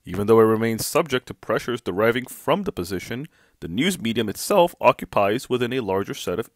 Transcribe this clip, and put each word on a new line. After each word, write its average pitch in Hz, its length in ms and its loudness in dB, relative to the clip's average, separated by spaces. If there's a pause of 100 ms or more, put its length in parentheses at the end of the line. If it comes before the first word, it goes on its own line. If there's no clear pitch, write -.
Even 95 200 -4
though 113 140 8
it 110 40 10
remains 110 420 0
subject 147 400 -2
to - 80 -14
pressures 120 480 -4
deriving 113 420 0
from - 380 -4
the - 100 -6
position 98 560 -8 (320)
the 82 80 -10
news 175 320 -2
medium 110 300 -2
itself 175 500 2
occupies 117 680 2
within 123 240 -2
a 135 60 -2
larger 101 340 -4
set 90 240 -6
of - 180 -6